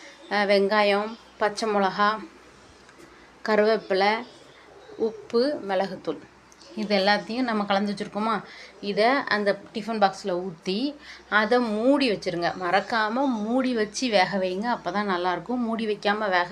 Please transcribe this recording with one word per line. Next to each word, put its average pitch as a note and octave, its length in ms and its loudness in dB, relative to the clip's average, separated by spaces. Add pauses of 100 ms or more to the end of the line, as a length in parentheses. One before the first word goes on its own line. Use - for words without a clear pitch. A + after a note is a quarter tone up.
(340)
அ, G3+ 180 2
வெங்காயம், G3+ 580 4 (320)
பச்சை G#3 300 0
மிளகா, G3+ 400 2 (1400)
கருவேப்பிலை, G#3 680 2 (960)
உப்பு, A#3 340 -2 (260)
மிளகுத்தூள் F#3 520 -2 (600)
இது G#3 160 -2
எல்லாத்தையும் G#3 520 2
நம்ம G#3+ 180 0
கலந்து G3+ 240 0
வச்சிருக்கோமா, G#3 420 -4 (560)
இதை G#3 200 4 (260)
அந்த G#3 140 0 (240)
டிஃபன் A3 300 -6
பாக்ஸ்ல G3 280 0 (140)
ஊத்தி F#3 340 -6 (600)
அதை A3 180 4 (180)
மூடி C4 380 4
வச்சிருங்க. E3+ 360 -2 (140)
மறக்காம G#3+ 600 0 (200)
மூடி B3 340 0
வச்சு G#3+ 280 -2 (100)
வேக F#3 260 2
வைங்க, F#3 340 -2
அப்பதான் G3+ 380 -2
நல்லா F3+ 220 0
இருக்கும். A#3 320 -4
மூடி A3+ 240 -4
வைக்காம G#3 420 0
வேக F3 180 2